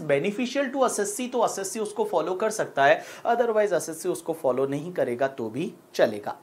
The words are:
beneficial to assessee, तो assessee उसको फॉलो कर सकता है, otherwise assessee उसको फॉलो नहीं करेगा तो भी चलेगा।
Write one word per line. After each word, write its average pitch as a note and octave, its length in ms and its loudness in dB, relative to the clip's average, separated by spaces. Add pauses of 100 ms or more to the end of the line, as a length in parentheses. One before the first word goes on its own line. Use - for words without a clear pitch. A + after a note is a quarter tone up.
beneficial G3+ 680 0
to C4+ 100 2
assessee, G#3+ 480 -2
तो B3 80 0
assessee G3 420 -2
उसको G#3 240 -2
फॉलो E3+ 300 0
कर G#3+ 160 0
सकता C#3 340 2
है, D#3+ 160 6 (260)
otherwise G#3+ 460 2
assessee E3 380 -2
उसको D#3+ 220 -4
फॉलो C3+ 340 2
नहीं D3+ 260 -4
करेगा C3 360 0
तो A#2 200 -6
भी D3 220 -4 (220)
चलेगा। A2 500 0